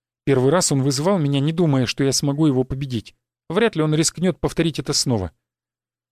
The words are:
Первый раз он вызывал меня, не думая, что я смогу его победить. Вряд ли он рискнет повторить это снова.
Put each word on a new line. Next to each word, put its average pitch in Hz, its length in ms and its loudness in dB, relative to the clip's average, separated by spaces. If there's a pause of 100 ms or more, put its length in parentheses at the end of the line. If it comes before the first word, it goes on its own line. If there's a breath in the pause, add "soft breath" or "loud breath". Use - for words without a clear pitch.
(240)
Первый 135 280 4
раз 180 180 2
он 139 120 2
вызывал 143 360 0
меня, 143 220 0
не 151 120 0
думая, 147 340 2
что - 180 -2
я 135 80 2
смогу 143 340 0
его 131 160 2
победить. 131 540 -6 (320)
Вряд 214 260 0
ли 156 80 0
он 156 100 0
рискнет 160 460 0
повторить 165 400 -2
это 147 140 -6
снова. 107 400 -2 (800)